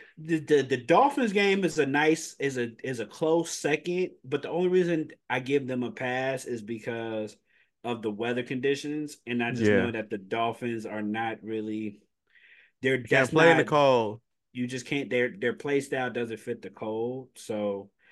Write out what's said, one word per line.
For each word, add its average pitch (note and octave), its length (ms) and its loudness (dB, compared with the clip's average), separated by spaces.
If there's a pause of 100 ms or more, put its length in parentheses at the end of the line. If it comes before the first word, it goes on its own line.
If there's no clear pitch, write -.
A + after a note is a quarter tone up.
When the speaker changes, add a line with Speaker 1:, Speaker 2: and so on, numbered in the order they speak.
(180)
Speaker 1:
The, D#3 220 -2
the, C#3+ 240 4
the B2+ 140 -2
Dolphins G3+ 560 4
game G3 300 4
is D#3+ 160 0
a C#3+ 60 4
nice, D3+ 540 2
is C3+ 180 -2
a, A#2+ 140 -2 (120)
is B2+ 160 -4
a G#2+ 60 -4
close D#3+ 460 0
second, E3+ 600 -2 (120)
but C#3 180 -4
the - 80 -8
only F3 200 0
reason E3+ 400 2 (200)
I B2+ 100 0
give C3 260 0
them B2 180 -2
a A#2 80 -4
pass C3 540 -4
is A#2+ 160 -6
because A2+ 760 -8 (460)
of A#2 180 -6
the A2 100 -2
weather A#2+ 320 -4
conditions, C#3 760 -4 (100)
and A#2+ 160 -2
I A#2 80 -2
just A#2 120 -2
Speaker 2:
Yeah. G#2 220 6
Speaker 1:
know A#2 60 -2
that G#2+ 180 -6
the A2 80 -6
Dolphins A2+ 680 -4
are G#2+ 160 -6
not A2 420 -4
really, G#2+ 580 -6 (800)
they're C3 140 2
Speaker 2:
You B2+ 40 0
can't A2+ 100 -10
Speaker 1:
that's C3+ 220 4
Speaker 2:
play D#3+ 200 8
in D#3+ 60 6
the D3+ 60 4
Speaker 1:
not - 60 -4
Speaker 2:
cold. B2+ 520 4 (300)
Speaker 1:
you B2 160 -6
just B2+ 180 -8
can't, C#3 240 -4
their, B2 260 0
their A2+ 180 -2
play C#3+ 260 0
style C3 320 -4
doesn't A2+ 280 -6
fit A#2 220 -8
the G2 80 -12
cold. A#2 640 -6
So, G2+ 540 -6 (220)